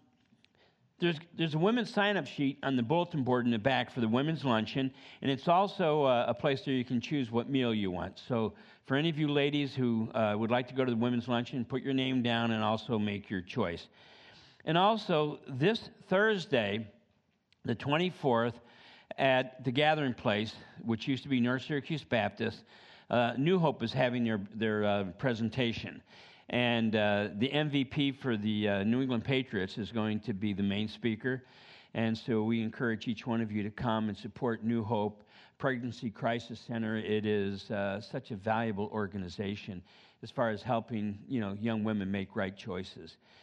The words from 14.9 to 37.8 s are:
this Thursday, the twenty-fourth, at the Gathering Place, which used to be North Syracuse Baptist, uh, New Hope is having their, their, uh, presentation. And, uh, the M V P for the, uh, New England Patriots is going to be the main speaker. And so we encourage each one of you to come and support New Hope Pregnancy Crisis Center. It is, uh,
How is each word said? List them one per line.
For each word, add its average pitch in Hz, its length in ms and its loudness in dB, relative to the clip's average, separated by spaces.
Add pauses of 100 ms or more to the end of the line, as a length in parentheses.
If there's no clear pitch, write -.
this 151 420 0 (180)
Thursday, 139 800 2 (800)
the 117 100 0
twenty-fourth, 135 840 0 (580)
at 131 480 2
the 131 60 0
Gathering 147 420 4
Place, 107 420 0 (300)
which 113 200 0
used 131 180 -2
to 143 60 -12
be 127 120 2
North 123 220 2
Syracuse 147 400 -4
Baptist, 107 600 -2 (460)
uh, 120 280 2
New 175 220 4
Hope 151 240 2
is 113 80 -2
having 123 320 2
their, 110 160 2 (160)
their, 107 300 0
uh, 101 180 2 (140)
presentation. 113 840 -2 (480)
And, 117 460 2
uh, 104 420 4
the 127 140 0
M 147 180 0
V 139 140 0
P 139 300 0
for 123 240 -2
the, 104 300 0
uh, 101 160 2
New 117 180 2
England 127 220 0
Patriots 120 540 -2
is 104 140 -6
going 107 300 -2
to 120 120 -6
be 104 200 -2
the 98 100 -2
main 101 240 0
speaker. 120 560 -4 (500)
And 113 240 0
so 113 260 0
we 113 180 0
encourage 113 460 -2
each 117 200 -6
one 117 140 0
of 107 100 -4
you 104 120 -2
to 104 60 -4
come 110 380 -2
and 101 100 -4
support 110 460 -4
New 113 200 0
Hope 104 400 -4 (340)
Pregnancy 127 520 -4
Crisis 117 500 -4
Center. 113 380 -2
It 107 280 -2
is, 101 440 -2
uh, 101 300 -2